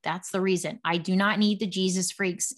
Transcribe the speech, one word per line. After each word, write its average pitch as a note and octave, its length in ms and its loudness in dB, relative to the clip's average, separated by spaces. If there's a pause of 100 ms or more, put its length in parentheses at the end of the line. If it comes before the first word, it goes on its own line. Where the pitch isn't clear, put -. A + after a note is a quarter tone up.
That's E3 280 -4
the F#3+ 120 -2
reason. F3+ 420 0
I E3+ 140 0
do F#3 180 0
not G3+ 220 2
need G#3 220 4
the A3+ 60 0
Jesus F#3 440 0
freaks - 480 -4